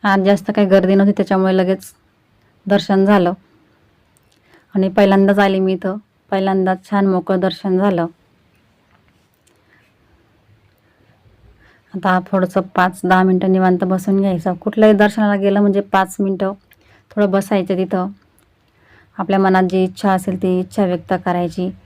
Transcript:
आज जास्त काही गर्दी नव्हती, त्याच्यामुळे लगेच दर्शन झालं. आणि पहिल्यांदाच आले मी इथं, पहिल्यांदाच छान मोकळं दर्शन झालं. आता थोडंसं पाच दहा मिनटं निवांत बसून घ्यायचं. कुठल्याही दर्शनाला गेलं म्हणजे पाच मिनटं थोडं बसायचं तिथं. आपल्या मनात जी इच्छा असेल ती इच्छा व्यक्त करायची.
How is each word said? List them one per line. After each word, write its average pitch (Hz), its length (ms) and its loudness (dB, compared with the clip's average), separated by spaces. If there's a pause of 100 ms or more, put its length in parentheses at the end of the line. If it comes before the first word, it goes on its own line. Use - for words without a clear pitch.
आज 196 200 2
जास्त 196 260 0
काही 208 180 2
गर्दी 190 260 4
नव्हती, 196 180 4
त्याच्यामुळे 190 440 0
लगेच 190 360 -2 (720)
दर्शन 196 380 2
झालं. 190 280 2 (1400)
आणि 190 140 0
पहिल्यांदाच 196 500 4
आले 196 200 2
मी 190 140 0
इथं, 190 240 -4 (360)
पहिल्यांदाच 190 580 -2
छान 202 160 0
मोकळं 185 340 0
दर्शन 185 380 -2
झालं. 185 280 0 (4000)
आता 185 320 -2
थोडंसं 185 340 -2 (140)
पाच 185 300 -2
दहा 185 180 2
मिनटं 185 300 2
निवांत 185 340 2
बसून 190 340 -2
घ्यायचं. 185 340 -2
कुठल्याही 214 400 2
दर्शनाला 208 420 0
गेलं 196 240 0
म्हणजे 202 200 2 (120)
पाच 190 280 -2
मिनटं 196 320 -4 (580)
थोडं 208 200 0
बसायचं 196 460 -2
तिथं. 185 320 -4 (1080)
आपल्या 196 220 -2
मनात 185 320 2
जी 190 140 0
इच्छा 190 280 -2
असेल 185 300 -4
ती 185 180 0
इच्छा 185 240 -4
व्यक्त 180 280 -4 (120)
करायची. 175 460 -4 (160)